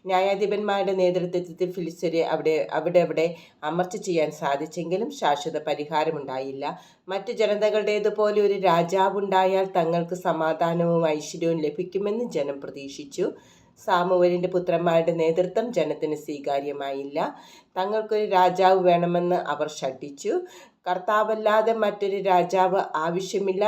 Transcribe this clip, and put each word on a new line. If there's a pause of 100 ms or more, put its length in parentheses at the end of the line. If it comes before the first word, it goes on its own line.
ന്യായാധിപന്മാരുടെ
നേതൃത്വത്തിൽ
ഫിലിസ്തീനെ
അവിടെ, (180)
അവിടെ
അവിടെ (360)
അമർച്ച
ചെയ്യാൻ
സാധിച്ചെങ്കിലും
ശാശ്വത
പരിഹാരമുണ്ടായില്ല. (440)
മറ്റു
ജനതകളുടേതുപോലെ
ഒരു
രാജാവുണ്ടായാൽ
തങ്ങൾക്ക്
സമാധാനവും
ഐശ്വര്യവും
ലഭിക്കുമെന്ന്
ജനം
പ്രതീക്ഷിച്ചു. (540)
സാമുവേലിൻ്റെ
പുത്രന്മാരുടെ
നേതൃത്വം
ജനത്തിന്
സ്വീകാര്യമായില്ല. (560)
തങ്ങൾക്കൊരു
രാജാവ്
വേണമെന്ന്
അവർ
ശഠിച്ചു. (520)
കർത്താവല്ലാതെ
മറ്റൊരു
രാജാവ് (160)
ആവശ്യമില്ല